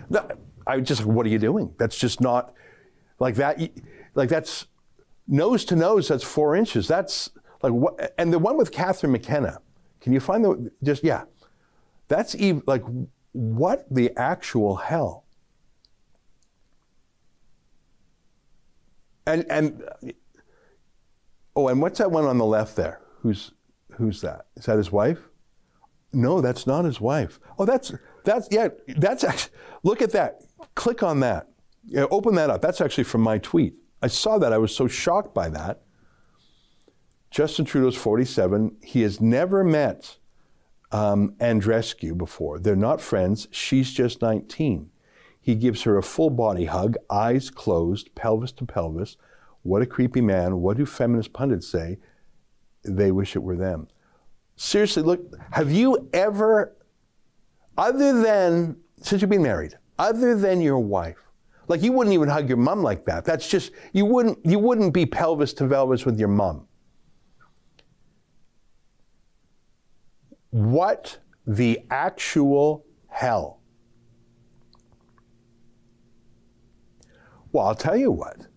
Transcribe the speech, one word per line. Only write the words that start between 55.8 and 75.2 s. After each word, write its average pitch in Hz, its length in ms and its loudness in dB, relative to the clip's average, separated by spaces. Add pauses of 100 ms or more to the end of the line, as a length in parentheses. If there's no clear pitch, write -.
ever, 208 640 2 (1040)
other 254 440 4
than, 175 560 2 (240)
since 196 200 0
you've 202 80 2
been 202 120 4
married, 87 360 -2 (200)
other 226 380 2
than 196 240 2
your 139 200 4
wife, 95 380 -2 (520)
like 165 120 2
you 240 120 2
wouldn't 233 200 4
even 156 140 4
hug 143 220 0
your 127 80 2
mom 165 260 2
like 104 220 -2
that. 82 180 -4
That's - 240 -2
just, - 240 -2 (220)
you 196 120 2
wouldn't, 233 400 2
you 185 140 4
wouldn't 220 340 2
be 175 120 2
pelvis 160 480 0
to 135 140 -2
pelvis 131 380 2
with 117 140 0
your 107 80 2
mom. 95 400 0 (3750)
What 127 720 0 (280)
the 113 320 0 (100)
actual 147 960 0 (220)
hell? 101 540 -4 (4000)